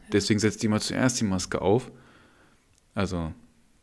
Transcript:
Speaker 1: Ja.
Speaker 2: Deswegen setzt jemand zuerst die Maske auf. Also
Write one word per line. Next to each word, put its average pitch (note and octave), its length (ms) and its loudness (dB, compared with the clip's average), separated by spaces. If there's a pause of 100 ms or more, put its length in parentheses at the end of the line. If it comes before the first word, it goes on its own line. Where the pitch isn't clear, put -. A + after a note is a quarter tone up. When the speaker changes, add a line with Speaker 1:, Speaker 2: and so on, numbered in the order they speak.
Speaker 1:
Ja. - 80 -20
Speaker 2:
Deswegen G#2 280 2
setzt G#2 220 0
jemand G#2+ 200 2
zuerst A2 380 0
die A#2 40 0
Maske F#2+ 380 -2
auf. G#2 280 2 (1040)
Also F2+ 380 -4 (500)